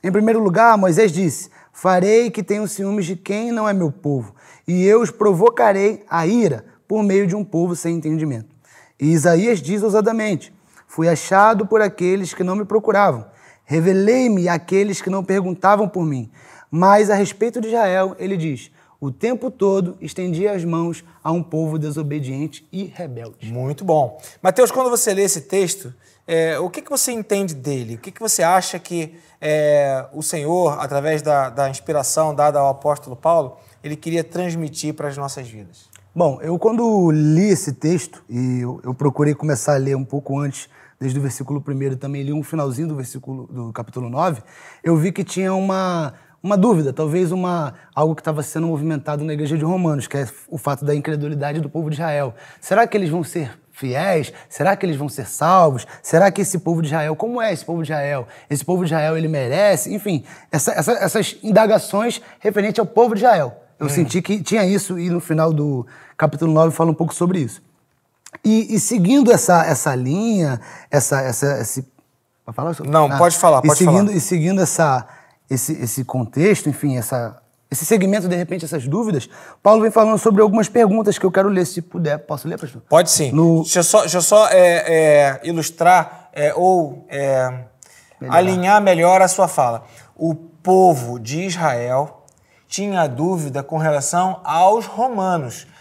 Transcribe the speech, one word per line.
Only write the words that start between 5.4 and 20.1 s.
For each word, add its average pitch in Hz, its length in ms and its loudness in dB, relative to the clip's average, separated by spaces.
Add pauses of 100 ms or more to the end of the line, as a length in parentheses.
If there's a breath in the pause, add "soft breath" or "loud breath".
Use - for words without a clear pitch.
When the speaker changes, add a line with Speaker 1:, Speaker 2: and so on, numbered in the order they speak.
Speaker 1:
à 165 160 0
ira 180 400 0 (220 soft breath)
por 214 160 0
meio 196 240 2
de 175 80 -2
um 208 80 -4
povo 175 320 -2
sem 170 200 -4
entendimento. 156 520 -4 (520 soft breath)
E 151 140 2
Isaías 175 480 4
diz 190 220 -4
ousadamente: 214 680 0 (340 soft breath)
Fui 160 200 -2
achado 196 600 4
por 220 140 4
aqueles 185 520 -2
que 190 100 -6
não 185 120 -2
me 208 100 -4
procuravam, 202 600 0 (380 soft breath)
revelei-me 190 880 2
àqueles 185 520 -2
que - 80 -6
não 190 140 -4
perguntavam 190 640 0
por 180 180 -4
mim. 131 240 -4 (400 soft breath)
Mas 196 400 4
a 208 60 2
respeito 220 460 -2
de 220 60 -6
Israel, 190 520 0
ele 190 160 -6
diz: 160 360 -8 (280 soft breath)
o 143 120 -8
tempo 247 380 -6
todo 196 520 -2
estendia 180 500 -4